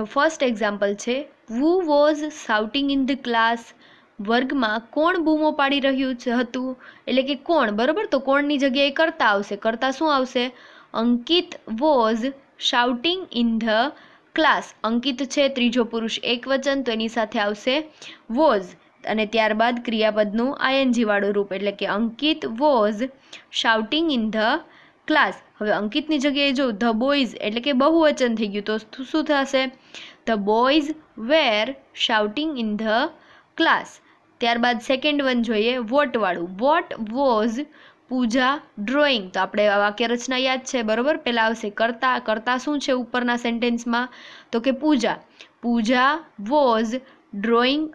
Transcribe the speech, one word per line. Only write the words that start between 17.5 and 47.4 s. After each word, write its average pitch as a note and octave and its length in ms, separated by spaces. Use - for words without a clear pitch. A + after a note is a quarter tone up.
was A3+ 440
અને G#3+ 180
ત્યારબાદ A3 600
ક્રિયાપદનું A3 760
આઈ C4+ 220
એન B3+ 100
જી A#3 120
વાળું G3+ 300
રૂપ, G3+ 200
એટલે G3 180
કે G3 140
અંકિત A3+ 600
was A3+ 600
shouting A#3+ 580
in A#3+ 220
the A3 180
class. C4 280
હવે G#3 140
અંકિતની G#3+ 460
જગ્યાએ C#4 340
જો C4 200
the A3+ 200
boys C#4 380
એટલે A3 200
કે C#4+ 120
બહુવચન D4 640
થઈ A3 120
ગયું, G3+ 160
તો G#3+ 140
શું, A3 280
શું D#4 200
થશે? C4+ 460
The A#3 100
boys A#3+ 520
were A#3+ 580
shouting A#3+ 640
in A3 200
the A3 180
class. D4 340
ત્યારબાદ A#3 400
second C#4+ 400
one B3+ 200
જોઈએ A3+ 360
what B3+ 400
વાળું. F3 300
What D#4 380
was A#3 480
પૂજા B3+ 380
drawing? B3+ 440
તો F#3+ 100
આપણે G#3 280
આ G3+ 100
વાક્ય G#3 300
રચના A#3+ 300
યાદ C4 220
છે, B3+ 220
બરોબર? A#3 360
પહેલાં A#3+ 280
આવશે A3+ 240
કર્તા. A#3+ 500
કર્તા A3+ 380
શું D4 220
છે C#4+ 120
ઉપરના B3 440
સેન્ટેન્સમાં? A#3+ 760
તો A#3 80
કે C4 120
પૂજા. B3+ 440
પૂજા A#3+ 480
was A#3+ 460